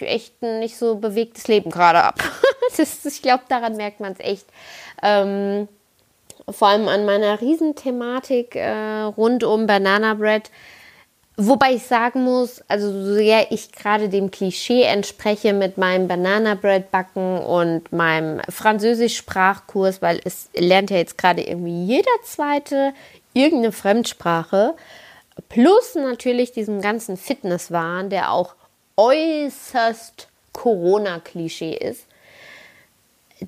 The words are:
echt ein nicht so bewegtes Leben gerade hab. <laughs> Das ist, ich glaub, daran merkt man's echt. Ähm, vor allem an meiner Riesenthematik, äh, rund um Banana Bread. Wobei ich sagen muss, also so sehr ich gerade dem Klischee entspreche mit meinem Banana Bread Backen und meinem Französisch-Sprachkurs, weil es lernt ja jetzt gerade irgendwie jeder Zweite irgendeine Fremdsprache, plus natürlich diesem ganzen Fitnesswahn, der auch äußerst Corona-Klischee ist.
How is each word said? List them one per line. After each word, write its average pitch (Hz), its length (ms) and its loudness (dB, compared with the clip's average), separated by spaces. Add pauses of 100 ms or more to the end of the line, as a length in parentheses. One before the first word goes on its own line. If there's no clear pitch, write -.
echt - 420 -6
ein 226 160 -4
nicht 226 180 -8
so 226 200 -2
bewegtes 220 520 -6
Leben 208 220 2
gerade 170 320 6
hab. - 200 0
<laughs> - 80 -4 (460)
Das - 20 -12
ist, - 260 -2
ich 277 160 -10
glaub, 262 280 0
daran 233 280 -4
merkt 208 220 -8
man's 190 220 -10
echt. - 260 -6 (560)
Ähm, 202 640 0 (800)
vor - 200 4
allem 208 180 4
an 196 180 0
meiner 208 360 0
Riesenthematik, 254 1120 -2
äh, 214 480 -4
rund 220 400 0
um 220 240 2
Banana 202 480 2
Bread. 214 380 0 (880)
Wobei 262 300 4
ich 233 120 -2
sagen 240 380 0
muss, 254 460 0
also 208 240 -2
so 196 220 -2
sehr 214 360 4
ich - 220 -8
gerade 208 380 -2
dem 190 200 -2
Klischee 220 520 0
entspreche 208 720 0
mit 190 240 -2
meinem 185 280 2
Banana 196 480 0
Bread 190 360 0
Backen 185 480 -2
und 165 540 0
meinem 160 580 0
Französisch-Sprachkurs, 202 1500 0
weil 170 220 0
es - 300 -12
lernt 190 360 2
ja 190 80 0
jetzt - 180 -4
gerade 175 240 0
irgendwie 175 460 -6
jeder 294 240 2 (140)
Zweite 285 680 -2 (400)
irgendeine 254 400 2
Fremdsprache, 202 1040 0 (720)
plus 370 460 4
natürlich 247 580 -2
diesem 208 300 -6
ganzen 208 340 -4
Fitnesswahn, 180 920 -6
der 190 220 -2
auch 175 220 -2 (440)
äußerst 262 1300 0 (240)
Corona-Klischee 175 1200 -2
ist. - 300 -8 (1400)